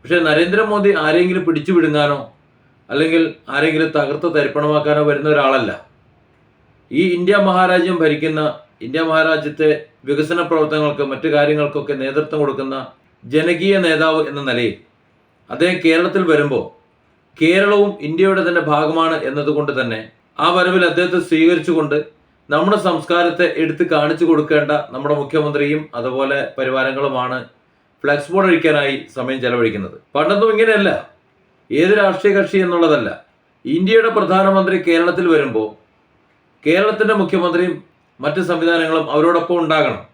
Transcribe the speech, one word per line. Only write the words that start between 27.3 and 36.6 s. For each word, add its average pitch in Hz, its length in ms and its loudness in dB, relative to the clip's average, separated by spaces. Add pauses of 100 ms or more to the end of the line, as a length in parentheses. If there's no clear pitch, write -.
ഫ്ലക്സ് 147 280 -2
ബോർഡ് 190 200 2
അഴിക്കാനായി 147 440 2 (200)
സമയം 131 280 -6
ചെലവഴിക്കുന്നത്. 113 520 -2 (200)
പണ്ടൊന്നും 202 380 2
ഇങ്ങനെയല്ല. 214 360 2 (920)
ഏത് 190 200 4
രാഷ്ട്രീയ 196 360 2
കക്ഷി 196 280 0
എന്നുള്ളതല്ല, 160 440 2 (680)
ഇന്ത്യയുടെ 220 400 4
പ്രധാനമന്ത്രി 190 600 2 (100)
കേരളത്തിൽ 170 460 2
വരുമ്പോൾ 113 360 0 (960)